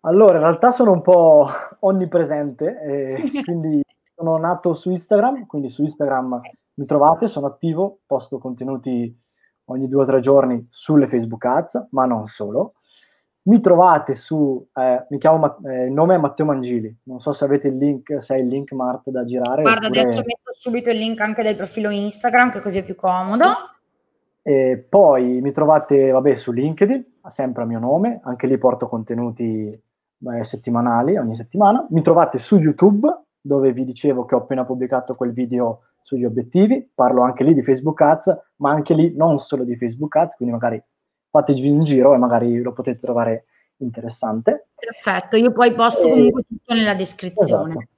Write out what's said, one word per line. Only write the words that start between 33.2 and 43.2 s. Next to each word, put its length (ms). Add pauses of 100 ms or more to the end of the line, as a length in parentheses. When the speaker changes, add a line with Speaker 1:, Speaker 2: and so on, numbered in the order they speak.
Speaker 1:
dove 340
vi 120
dicevo 400
che 100
ho 40
appena 260
pubblicato 500
quel 180
video 480 (200)
sugli 240
obiettivi, 680
parlo 260
anche 220
lì 100
di 80
Facebook 400
Ads, 360 (200)
ma 140
anche 220
lì 220
non 220
solo 260
di 140
Facebook 380
Ads, 220
quindi 180
magari 260 (480)
fatevi 400
un 140
giro 320
e 20
magari 440
lo 120
potete 260
trovare 460 (320)